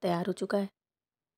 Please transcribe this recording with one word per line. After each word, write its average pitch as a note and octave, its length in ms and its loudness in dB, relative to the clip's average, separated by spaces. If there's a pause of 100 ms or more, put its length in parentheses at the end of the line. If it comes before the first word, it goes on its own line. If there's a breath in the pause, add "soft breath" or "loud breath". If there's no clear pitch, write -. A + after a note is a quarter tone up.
तैयार F3 240 2
हो F#3 60 0
चुका G3+ 260 0
है। G3 100 0 (680)